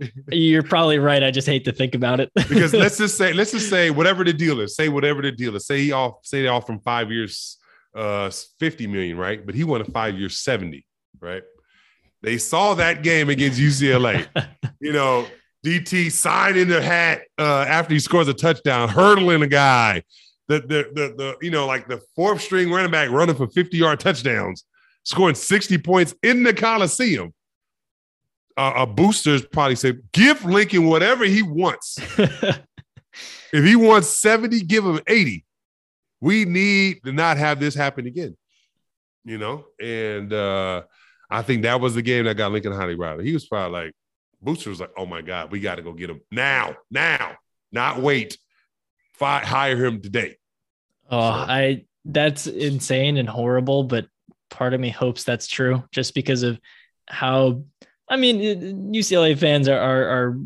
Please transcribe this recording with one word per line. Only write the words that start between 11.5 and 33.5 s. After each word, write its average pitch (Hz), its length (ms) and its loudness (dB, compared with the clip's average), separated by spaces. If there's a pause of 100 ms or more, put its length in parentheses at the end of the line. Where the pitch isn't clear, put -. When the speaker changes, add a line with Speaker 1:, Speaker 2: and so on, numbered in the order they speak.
Speaker 1:
They 117 160 -4
saw 190 380 0
that 165 280 0
game 160 240 2
against 135 320 0
U 147 100 4
C 135 220 2
L 123 160 4
A. - 260 0
Speaker 2:
<laughs> - 460 -8
Speaker 1:
You 147 120 -6
know, 131 340 0 (380)
D 170 160 0
T 175 300 -2
signing 185 580 2
the 170 140 2
hat, 170 400 0 (160)
uh, 143 300 2
after 160 260 2
he 147 80 4
scores 165 260 2
a 139 60 0
touchdown, 135 560 0
hurdling 180 540 6
a 143 40 0
guy. 127 560 4 (460)
The, 151 100 2
the, 143 340 -4
the, 143 220 -4
the, 135 260 -8
you 170 100 -6
know, 147 140 0
like, 131 220 -4
the 120 140 -8 (160)
fourth 185 240 0
string 185 280 0
running 180 220 0
back 151 180 0
running 156 260 2
for 127 120 -2
fifty-yard 165 540 2
touchdowns, 117 640 -2 (380)
scoring 175 320 2
sixty 190 420 0
points 175 440 2
in 247 220 2
the 240 100 4
Coliseum. 196 800 -2 (1200)
Uh, 131 180 0
a 127 100 2
booster's 147 600 2
probably 139 320 0
say, 131 160 0 (180)
"Give 262 320 4
Lincoln 185 420 4
whatever 190 380 4
he 202 180 4
wants." 165 560 -2 (200)
Speaker 2:
<laughs> - 20 2 (1300)